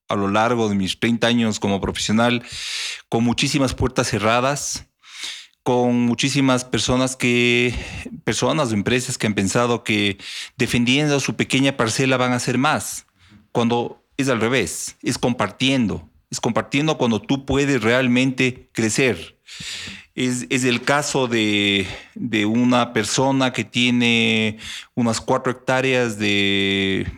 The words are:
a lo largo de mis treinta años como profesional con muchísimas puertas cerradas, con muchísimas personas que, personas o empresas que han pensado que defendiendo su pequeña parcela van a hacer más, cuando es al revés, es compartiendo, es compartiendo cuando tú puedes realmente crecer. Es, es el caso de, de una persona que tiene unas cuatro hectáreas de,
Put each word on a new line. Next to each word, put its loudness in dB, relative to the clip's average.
a -2
lo 0
largo 2
de 0
mis -2
treinta 0
años 2
como 0
profesional 0
con 0
muchísimas 0
puertas -2
cerradas, 0
con 2
muchísimas 2
personas 0
que, 2
personas 0
o -2
empresas 0
que -2
han 0
pensado 0
que 0
defendiendo 2
su -2
pequeña 0
parcela 0
van 2
a 0
hacer -2
más, -2
cuando -2
es 0
al 2
revés, -2
es -2
compartiendo, 0
es -10
compartiendo 0
cuando 0
tú -2
puedes 0
realmente 2
crecer. 0
Es, -2
es -2
el 0
caso 0
de, 0
de -2
una 2
persona 0
que -4
tiene 2
unas 0
cuatro 0
hectáreas 0
de, 0